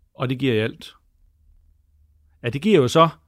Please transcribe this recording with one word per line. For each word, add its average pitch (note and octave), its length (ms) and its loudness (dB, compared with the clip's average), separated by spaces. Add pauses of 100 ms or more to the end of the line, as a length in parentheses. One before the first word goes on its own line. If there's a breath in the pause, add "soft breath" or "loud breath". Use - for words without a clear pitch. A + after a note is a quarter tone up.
(140)
Og B2+ 140 -8
det C3 100 -6
giver C3 160 -2
i G#2+ 40 0
alt. - 360 -8 (1500)
Ja, B2 80 -6
det C#3 120 -8
giver G#3 180 4
jo B2 80 0
så E3 200 4 (200)